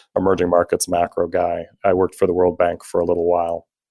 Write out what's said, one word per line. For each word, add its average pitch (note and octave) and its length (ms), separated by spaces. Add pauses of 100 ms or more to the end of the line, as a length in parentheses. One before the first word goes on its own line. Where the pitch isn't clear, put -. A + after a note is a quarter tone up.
(160)
emerging F2+ 340
markets F2 380
macro F2 380
guy. E2+ 380 (200)
I F#2+ 100
worked F#2 200
for G2 140
the F2+ 60
World F2+ 220
Bank F2 280
for - 160
a F2 40
little E2+ 240
while, E2+ 400 (220)